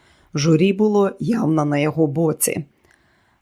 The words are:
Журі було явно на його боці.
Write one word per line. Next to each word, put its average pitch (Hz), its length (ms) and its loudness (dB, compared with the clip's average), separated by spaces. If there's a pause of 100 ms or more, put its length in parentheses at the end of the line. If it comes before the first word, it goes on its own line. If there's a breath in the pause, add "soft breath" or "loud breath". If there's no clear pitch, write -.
(340 soft breath)
Журі 160 380 2
було 202 380 2 (100)
явно 160 440 0
на 147 140 -2
його 151 280 0
боці. 156 580 -2 (760)